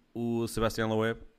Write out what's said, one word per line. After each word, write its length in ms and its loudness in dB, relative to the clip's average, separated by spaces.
o 340 0
Sebastián 400 0
Loeb 300 2